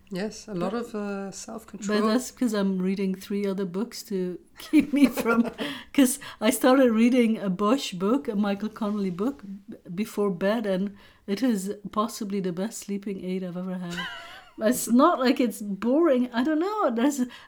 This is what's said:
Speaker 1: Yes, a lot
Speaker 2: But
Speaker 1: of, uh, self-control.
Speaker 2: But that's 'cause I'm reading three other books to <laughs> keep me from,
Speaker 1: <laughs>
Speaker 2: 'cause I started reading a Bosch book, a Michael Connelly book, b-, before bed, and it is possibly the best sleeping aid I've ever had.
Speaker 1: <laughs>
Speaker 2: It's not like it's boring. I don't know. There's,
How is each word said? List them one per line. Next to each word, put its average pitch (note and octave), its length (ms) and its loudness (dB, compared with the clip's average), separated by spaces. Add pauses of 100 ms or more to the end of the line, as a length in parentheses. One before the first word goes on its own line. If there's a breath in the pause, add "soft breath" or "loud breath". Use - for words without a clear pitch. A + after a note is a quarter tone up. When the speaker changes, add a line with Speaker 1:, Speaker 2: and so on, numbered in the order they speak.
(100)
Speaker 1:
Yes, G#3 380 -8
a G#3+ 60 -10
lot F3 180 -4
Speaker 2:
But A#3+ 140 -6
Speaker 1:
of, A#3+ 80 -12
uh, G3+ 380 -6
self-control. G#3+ 680 -6
Speaker 2:
But G#3+ 60 2
that's B3 240 0
'cause A3+ 240 -2
I'm G3 240 0
reading F#3+ 360 0
three G3+ 300 -6
other G3 220 -2
books G3 380 -6
to F3+ 340 -4 (100)
<laughs> - 100 -20
keep - 360 2
me C#4 120 6
from, A#3 440 2 (200)
Speaker 1:
<laughs> - 220 -14
Speaker 2:
'cause B3+ 260 4 (220 loud breath)
I G#3+ 80 2
started B3+ 440 6
reading A3+ 440 6
a G3 140 -4
Bosch G#3 420 0
book, G3+ 340 0
a A3 80 -4
Michael G3+ 360 0
Connelly G3+ 400 -4
book, G3 320 -4 (260)
b-, A3+ 80 -14 (180)
before G#3 360 -2
bed, G3 340 0
and G3 320 -2 (300 loud breath)
it G3+ 160 -4
is G3+ 320 0 (180)
possibly G#3 480 -4
the F3+ 140 -4
best G3 240 -6
sleeping G3+ 440 -8
aid F#3 220 -6
I've F3+ 140 -8
ever F#3 200 -6
had. F3 240 -8
Speaker 1:
<laughs> - 40 -8 (540 loud breath)
Speaker 2:
It's A3+ 280 2
not C4 320 6
like C4 200 4
it's A#3+ 220 0
boring. B3 720 2
I A#3 100 2
don't D4+ 160 2
know. F#4+ 320 0
There's, B3+ 300 0 (280 loud breath)